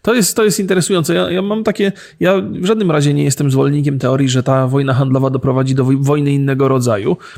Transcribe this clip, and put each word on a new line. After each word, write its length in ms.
To 120
jest, 220
to 80
jest 160
interesujące. 540
Ja, 180
ja 100
mam 220
takie, 280
ja 140
w 40
żadnym 260
razie 220
nie 100
jestem 280
zwolennikiem 480
teorii, 300
że 140
ta 240
wojna 260
handlowa 360
doprowadzi 460
do 100
woj-, 180
wojny 280
innego 360
rodzaju. 500